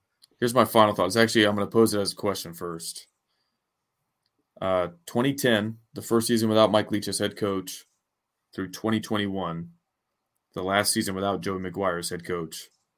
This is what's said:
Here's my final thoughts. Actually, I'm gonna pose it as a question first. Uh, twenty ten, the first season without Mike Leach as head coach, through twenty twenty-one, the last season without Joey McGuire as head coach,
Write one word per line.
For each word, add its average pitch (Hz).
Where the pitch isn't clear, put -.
Here's 120
my 123
final 107
thoughts. 95
Actually, 113
I'm 104
gonna 101
pose 113
it 104
as 92
a -
question 92
first. 85
Uh, 92
twenty 135
ten, 113
the 101
first 113
season 113
without 107
Mike 104
Leach 101
as 98
head 101
coach, 95
through 92
twenty 110
twenty-one, 95
the 95
last 98
season 107
without 95
Joey 92
McGuire 92
as 87
head 87
coach, 85